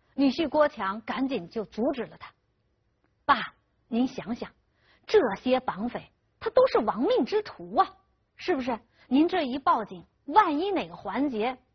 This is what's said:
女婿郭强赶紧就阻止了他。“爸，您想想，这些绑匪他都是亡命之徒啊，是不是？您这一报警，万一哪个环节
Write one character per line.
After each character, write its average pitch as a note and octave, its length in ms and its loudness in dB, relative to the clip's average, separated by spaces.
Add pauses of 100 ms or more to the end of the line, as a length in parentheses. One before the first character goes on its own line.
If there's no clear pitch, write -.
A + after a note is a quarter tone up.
(160)
女 C#4 140 4
婿 D#4 200 -2
郭 D4+ 180 4
强 G#3 340 -6
赶 C4 260 -4
紧 F#3+ 220 -6
就 F3+ 160 -8
阻 C4 260 -4
止 A#3+ 140 -6
了 D#3 120 -18
他。 - 140 -20 (960)
“爸， B3 280 0 (340)
您 B3 200 -2
想 - 260 -10
想， - 160 -12 (560)
这 G#4+ 140 4 (160)
些 B3+ 240 0
绑 G3 300 -6
匪 G3 220 -12 (280)
他 A4+ 100 -6
都 B4+ 180 6
是 A4 120 2
亡 G#3+ 240 0
命 G4+ 220 2
之 G#4+ 180 -2
徒 F3 320 -12
啊， F#4 120 4 (480)
是 F#4 200 -4
不 C4+ 60 -2
是？ A#3+ 180 -6 (280)
您 D4 200 4
这 F4+ 160 0
一 C4 160 -4
报 C4+ 260 2
警， F3+ 180 -14 (220)
万 D#4+ 340 4
一 G4+ 120 -2
哪 A#3+ 160 -2
个 F3 80 -16
环 A#3 340 -2
节 B3 280 -2 (180)